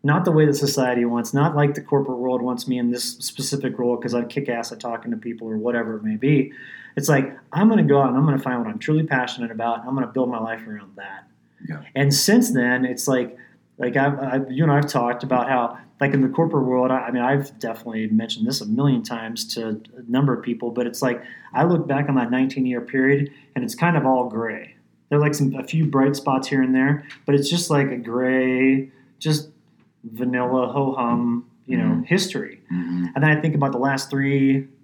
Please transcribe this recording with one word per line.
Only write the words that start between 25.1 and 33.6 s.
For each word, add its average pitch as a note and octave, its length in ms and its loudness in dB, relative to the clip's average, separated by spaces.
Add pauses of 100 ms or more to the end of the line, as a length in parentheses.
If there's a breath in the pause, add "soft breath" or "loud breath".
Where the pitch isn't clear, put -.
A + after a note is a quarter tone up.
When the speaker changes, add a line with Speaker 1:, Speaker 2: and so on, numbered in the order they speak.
Speaker 1:
There D3 80 4
are, D3 40 4
like, D3 120 2
some, C#3 200 0
a C3 80 -8
few D#3+ 220 0
bright C#3 320 2
spots C3 320 -2
here C3+ 140 0
and C3 120 2
there, C#3 300 2 (220 loud breath)
but C#3 80 4
it's C#3+ 160 2
just, E3+ 180 -2
like, C#3 220 2
a A#2+ 80 -6
gray, B2+ 920 2 (280 soft breath)
just D3+ 320 0 (540)
vanilla, B2 640 0
ho-hum, A#2+ 760 0 (220)
you B2+ 100 -2
know, - 80 2
Speaker 2:
Mm-hmm. - 200 2
Speaker 1:
history. - 560 -2 (120)
Speaker 2:
Mm-hmm. F2 420 -2
Speaker 1:
And C#3+ 100 0
then D#3 60 6
I D#3 100 2
think D#3+ 140 0
about C#3+ 180 0